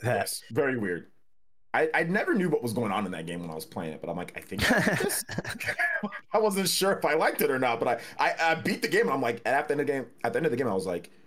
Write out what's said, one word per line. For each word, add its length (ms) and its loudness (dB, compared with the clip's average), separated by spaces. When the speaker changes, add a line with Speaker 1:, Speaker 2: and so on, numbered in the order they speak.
Speaker 1:
that. 120 2
Speaker 2:
Yes, 360 -4
very 260 0
weird. 300 -4
I, 200 4
I 100 4
never 300 0
knew 160 2
what 140 0
was 100 -2
going 180 0
on 140 0
in 60 -4
that 160 -8
game 140 -6
when 80 -8
I 60 -8
was 100 -10
playing 280 -8
it, 80 -14
but 80 -8
I'm 80 -4
like, 180 -8
"I 60 -12
think 300 0
I 40 4
like 240 2
this." 240 -2
Speaker 1:
<laughs> 420 -2
Speaker 2:
<laughs> 340 -10
I 60 4
wasn't 280 2
sure 240 2
if 140 0
I 80 2
liked 280 2
it 100 4
or 80 2
not, 200 2
but 80 0
I, 120 2
I, 320 2
I 40 2
beat 260 -2
the 60 0
game, 160 4
and 80 0
I'm 100 0
like, 240 0
and 100 4
at 120 2
the 60 2
end 80 0
of 60 -2
the 60 2
game, 120 -2
at 100 0
the 40 2
end 100 0
of 40 0
the 60 -2
game, 100 0
I 60 0
was 140 -2
like, 240 -6